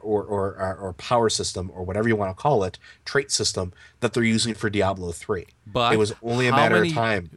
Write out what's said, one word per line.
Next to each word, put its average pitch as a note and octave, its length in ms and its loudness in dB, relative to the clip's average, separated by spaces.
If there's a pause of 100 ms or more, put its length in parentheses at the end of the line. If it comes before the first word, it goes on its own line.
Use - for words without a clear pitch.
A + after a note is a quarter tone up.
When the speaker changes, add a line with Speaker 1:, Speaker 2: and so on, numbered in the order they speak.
Speaker 1:
or, G#2+ 220 0
or, G2 320 -2
or, F#2+ 200 -4
or F#2+ 180 -8
power A#2 340 2
system, F#2 460 -4
or F#2 100 -10
whatever G#2 240 -2
you A2 80 4
wanna F#2+ 160 -2
call A#2 320 2
it, F2+ 140 -6 (260)
trait - 260 -2
system - 420 -2 (280)
that A#2+ 140 -2
they're A#2+ 100 2
using A2+ 300 2
for G#2+ 160 -2
Diablo F#2+ 420 0
three. F#2 340 -6 (200)
Speaker 2:
But A#2 260 0
Speaker 1:
It A2 60 4
was G#2 240 2
only B2 260 0
a B2 40 4
Speaker 2:
how C3+ 40 4
Speaker 1:
matter A2+ 200 6
of A2 60 6
Speaker 2:
many, D#3+ 120 0
Speaker 1:
time. A2 420 0